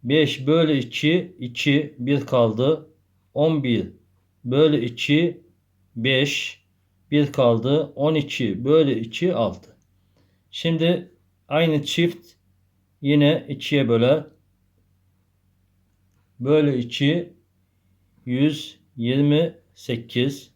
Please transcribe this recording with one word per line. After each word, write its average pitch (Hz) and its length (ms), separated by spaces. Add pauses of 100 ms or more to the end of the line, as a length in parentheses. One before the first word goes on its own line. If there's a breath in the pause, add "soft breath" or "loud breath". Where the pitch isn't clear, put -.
Beş 139 440
bölü 156 320
iki, 151 600
iki, 143 600
bir 135 280
kaldı. 127 640 (460)
On 151 280
bir 107 300 (520)
bölü 139 400
iki, 151 580 (540)
beş, 131 680 (460)
bir 147 220
kaldı. 127 640
On 151 180
iki 120 500
bölü 139 340
iki, 113 360
altı. 101 420 (720)
Şimdi 165 640 (360)
aynı 151 360
çift - 440 (720)
yine 147 480
ikiye 139 400
böler. 123 380 (2250)
Bölü 143 380
iki, 139 540 (920)
yüz 139 560 (160)
yirmi 143 640 (160)
sekiz. 123 800